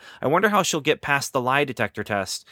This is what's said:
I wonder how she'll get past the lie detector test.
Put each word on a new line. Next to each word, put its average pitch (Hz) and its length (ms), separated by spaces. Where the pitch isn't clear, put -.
I - 60
wonder 180 220
how 202 140
she'll 165 180
get 143 200
past 143 320
the 135 80
lie 131 240
detector 113 400
test. 98 480